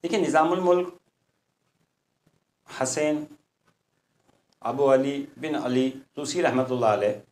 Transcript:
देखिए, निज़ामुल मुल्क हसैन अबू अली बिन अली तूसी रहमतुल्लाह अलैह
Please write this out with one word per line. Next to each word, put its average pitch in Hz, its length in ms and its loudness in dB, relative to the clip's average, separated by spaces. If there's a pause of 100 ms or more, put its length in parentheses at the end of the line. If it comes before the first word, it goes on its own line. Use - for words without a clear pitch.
देखिए, 202 180 -2
निज़ामुल 160 400 2
मुल्क 180 400 0 (1800)
हसैन 151 460 -2 (1400)
अबू 131 220 -2
अली 139 440 2 (100)
बिन 151 160 -6
अली 131 480 -2 (140)
तूसी 147 240 -6
रहमतुल्लाह 127 520 0
अलैह 107 280 0 (120)